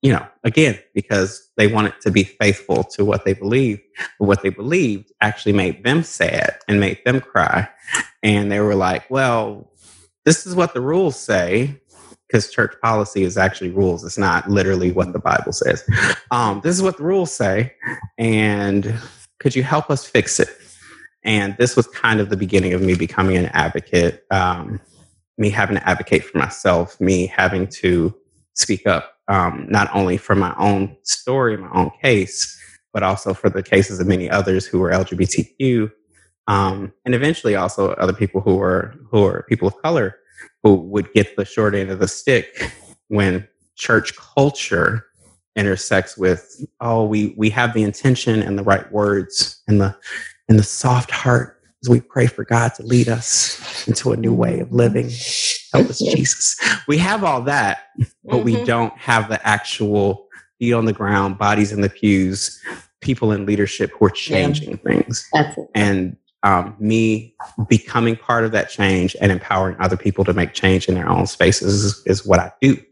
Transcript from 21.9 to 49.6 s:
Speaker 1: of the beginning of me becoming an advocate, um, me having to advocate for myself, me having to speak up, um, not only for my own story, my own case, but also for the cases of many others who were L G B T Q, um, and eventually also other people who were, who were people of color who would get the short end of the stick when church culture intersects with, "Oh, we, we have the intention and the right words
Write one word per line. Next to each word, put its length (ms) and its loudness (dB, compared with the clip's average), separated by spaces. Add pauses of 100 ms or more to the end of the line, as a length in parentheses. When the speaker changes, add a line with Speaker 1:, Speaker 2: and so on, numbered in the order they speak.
Speaker 1:
of 80 -2
the 80 -2
beginning 360 0
of 80 0
me 140 2
becoming 420 0
an 100 2
advocate, 840 0
um, 480 -2 (580)
me 120 0
having 260 0
to 140 -2
advocate 340 0
for 140 -6
myself, 640 0
me 260 2
having 400 0
to 460 0 (400)
speak 320 -2
up, 280 -2 (160)
um, 400 -2
not 240 0
only 240 0
for 180 -2
my 220 0
own 460 0
story, 520 -2
my 180 -14
own 180 0 (120)
case, 540 0 (360)
but 100 -2
also 300 -2
for 160 0
the 140 -4
cases 380 2
of 60 0
many 220 0
others 360 0
who 140 -2
were 120 2
L 140 2
G 100 -8
B 100 2
T 180 -2 (140)
Q, 320 2 (580)
um, 440 -2 (140)
and 100 0
eventually 400 0
also 380 -2
other 200 0
people 280 -2
who 160 2
were, 360 0 (180)
who 100 4
were 260 0
people 200 0
of 140 -4
color 340 -2 (480)
who 120 8
would 380 -4
get 240 2
the 80 -2
short 300 0
end 140 -4
of 100 -6
the 80 2
stick 640 -2 (380)
when 380 0 (280)
church 420 0
culture 880 0 (500)
intersects 600 -2
with, 480 -2 (160)
"Oh, 240 0
we, 320 -2
we 140 2
have 220 0
the 100 0
intention 580 0
and 160 -2
the 60 -4
right 280 0
words 760 -2